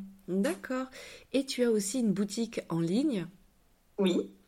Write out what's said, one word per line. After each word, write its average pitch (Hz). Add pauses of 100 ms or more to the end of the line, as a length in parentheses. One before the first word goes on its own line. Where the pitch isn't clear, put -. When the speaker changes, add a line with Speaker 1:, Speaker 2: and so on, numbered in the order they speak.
(280)
Speaker 1:
D'accord. 254 (480)
Et 269
tu -
as 240
aussi 214
une 220
boutique 208
en 165
ligne ? 190 (680)
Speaker 2:
Oui. - (180)